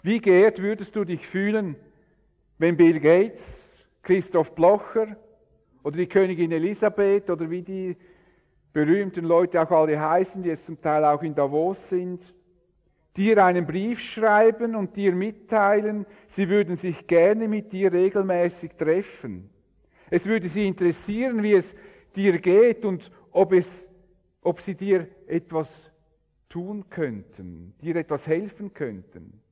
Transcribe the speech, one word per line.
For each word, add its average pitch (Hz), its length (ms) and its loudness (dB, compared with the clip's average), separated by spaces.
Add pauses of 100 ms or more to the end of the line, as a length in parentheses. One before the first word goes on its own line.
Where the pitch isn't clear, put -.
Wie 214 180 -2
geehrt 202 420 4
würdest 208 340 -6
du 208 100 -2
dich 170 200 -8
fühlen, 196 500 -4 (800)
wenn 165 200 2
Bill 165 220 6
Gates, - 840 0 (180)
Christoph 180 520 0
Blocher 208 640 0 (680)
oder 147 140 -8
die 180 100 -2
Königin 180 440 2
Elisabeth 202 800 0
oder 165 200 -4
wie 180 120 -8
die 185 360 -10 (760)
berühmten 175 520 0
Leute 170 360 2
auch 160 100 0
alle 156 280 2
heißen, 180 440 -2
die 170 60 -2
jetzt 160 160 -8
zum - 160 -16
Teil 151 240 0
auch 147 180 2
in 156 120 -8
Davos 151 540 -2
sind, 180 440 -8 (800)
dir 202 300 4
einen 180 200 2
Brief 196 340 -6
schreiben 220 760 2
und 196 220 -6
dir 196 160 2
mitteilen, 208 920 -2 (220)
sie 190 220 -4
würden 185 260 0
sich 170 300 -8
gerne 202 420 4
mit 214 240 -6
dir 190 220 0
regelmäßig 180 800 0
treffen. 151 760 -4 (600)
Es 175 160 -2
würde 196 240 -2
sie 202 180 -2
interessieren, 208 760 -4
wie 208 100 2
es 180 220 0 (400)
dir 190 240 0
geht 220 460 4
und 185 260 -6 (200)
ob 185 220 2
es, - 360 -2 (520)
ob 170 200 -4
sie 190 140 -10
dir 190 320 -2 (200)
etwas 160 640 -8 (580)
tun 185 400 -12
könnten, 95 920 -12
dir 165 140 -6
etwas 156 320 -6
helfen 196 460 -6
könnten. 98 680 -14 (120)